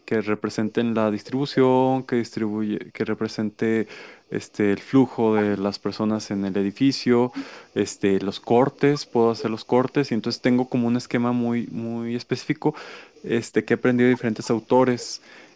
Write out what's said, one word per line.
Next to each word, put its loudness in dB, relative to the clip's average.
que -2
representen -2
la 2
distribución, 2
que -4
distribuye, -4
que -4
represente, -2
este, -2
el 0
flujo 2
de 2
las -2
personas -4
en -2
el -4
edificio, 2
este, 0
los -4
cortes, 2
puedo 2
hacer -4
los -8
cortes, 0
y 0
entonces -4
tengo 2
como 0
un 0
esquema -2
muy, -2
muy -6
específico, -4
este, -2
que -2
he 4
aprendido 4
de 4
diferentes -4
autores. 0